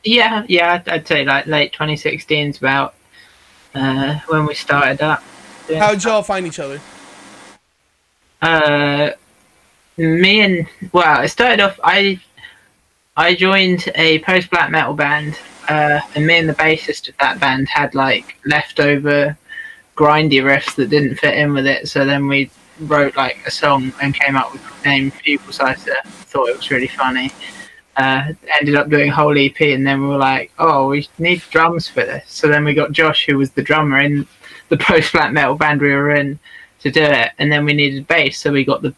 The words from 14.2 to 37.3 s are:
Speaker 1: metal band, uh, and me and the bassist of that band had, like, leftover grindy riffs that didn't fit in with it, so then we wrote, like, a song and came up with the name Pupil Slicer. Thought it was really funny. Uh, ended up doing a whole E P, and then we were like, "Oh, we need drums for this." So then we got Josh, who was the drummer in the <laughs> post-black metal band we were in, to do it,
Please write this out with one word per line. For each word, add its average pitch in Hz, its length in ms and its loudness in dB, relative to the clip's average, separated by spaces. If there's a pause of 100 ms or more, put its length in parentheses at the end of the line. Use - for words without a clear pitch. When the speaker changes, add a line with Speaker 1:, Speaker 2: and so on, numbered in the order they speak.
Speaker 1:
metal 147 240 0
band, 147 440 -2 (300)
uh, 147 320 2 (160)
and 151 100 0
me 170 120 4
and 160 100 2
the 151 60 -2
bassist 156 560 -2
of - 80 -16
that 135 240 -2
band 135 260 0
had, 143 280 -2
like, 135 500 -2
leftover 147 920 0 (580)
grindy 147 480 4
riffs 135 320 0
that 123 160 -2
didn't 147 240 0
fit 147 200 0
in 147 180 0
with 135 120 -2
it, - 240 -2
so 139 160 0
then 139 220 0
we 139 240 0 (300)
wrote, 147 360 0
like, 131 200 -4 (100)
a 139 40 -8
song 135 400 0 (100)
and 139 120 -2
came 139 220 0
up 123 180 -2
with - 80 -18
the - 280 -6
name 135 200 0
Pupil - 420 -6
Slicer. 135 440 -4 (100)
Thought - 440 -4
it 127 80 -4
was - 120 -12
really 131 180 -2
funny. 131 440 -4 (640)
Uh, 135 380 -2 (260)
ended 143 160 2
up 147 140 0
doing 147 200 2
a - 20 -2
whole 147 240 2
E 139 140 4
P, 147 240 0
and 135 140 0
then 139 160 0
we 139 40 -2
were 139 120 -2
like, 135 400 0
"Oh, 143 300 2
we 147 280 -2
need 175 320 -2
drums 165 380 0
for - 180 -2
this." - 220 -10
So - 200 -2
then 147 160 2
we 147 120 0
got 151 160 0
Josh, 156 340 0
who 139 140 0
was 135 100 0
the 139 140 -4
drummer 147 340 2
in 143 300 0 (420)
the 160 80 2
<laughs> - 0 -
post-black 156 560 2
metal 143 220 0
band 151 260 0
we 143 80 2
were 143 220 0
in, 143 260 0 (440)
to 139 100 -2
do 156 100 2
it, 139 380 2